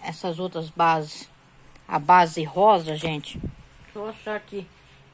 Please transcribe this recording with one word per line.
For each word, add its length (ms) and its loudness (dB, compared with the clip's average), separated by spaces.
essas 380 -8
outras 300 -6
bases, 580 0
a 140 -2
base 440 4
rosa, 520 4
gente. 440 -6
Deixa 600 -14
eu 80 -8
achar 300 -8
aqui 280 -12